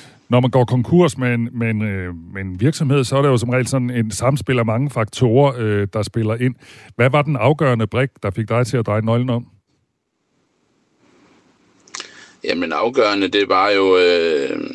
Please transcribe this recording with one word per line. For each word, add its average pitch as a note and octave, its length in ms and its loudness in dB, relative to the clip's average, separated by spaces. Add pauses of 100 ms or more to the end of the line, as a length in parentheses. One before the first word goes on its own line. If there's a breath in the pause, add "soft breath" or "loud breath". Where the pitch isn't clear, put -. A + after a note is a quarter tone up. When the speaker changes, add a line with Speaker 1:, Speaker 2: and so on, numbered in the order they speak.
(300 loud breath)
Speaker 1:
Når B2 100 4
man B2 120 0
går B2+ 140 4
konkurs B2+ 520 2
med B2+ 160 -2
en, A#2 200 -2
med A#2 160 -2
en, G#2+ 120 -2
øh, F#2+ 320 -6 (200)
med G2 80 -10
en F#2 180 -10
virksomhed, C#3 440 0
så C3+ 140 -2
er C#3 40 2
der C#3+ 80 2
jo B2+ 80 4
som A#2+ 120 -2
regel B2+ 180 -2
sådan B2+ 220 -2
en A#2 220 -2
samspil B2+ 480 0
af A#2 60 0
mange A#2 240 0
faktorer, B2+ 680 2
øh, G#2 360 0
der G#2+ 100 -2
spiller A2 320 -2
ind. B2 200 -2 (400 loud breath)
Hvad A#2+ 140 2
var D3 120 4
den C#3+ 140 0
afgørende A#2+ 520 2
brik, B2+ 220 -2 (140)
der G2+ 80 -2
fik A2 180 -6
dig A#2 180 0
til - 100 -2
at A2 80 0
dreje G#2+ 160 0
nøglen A#2 280 0
om? A#2 180 -4 (3000 loud breath)
Speaker 2:
Jamen, E2 300 -4
afgørende, G#2 540 0
det G2+ 220 0
var F#2+ 200 2
jo... G2 280 4
Øh, E2 640 2 (140)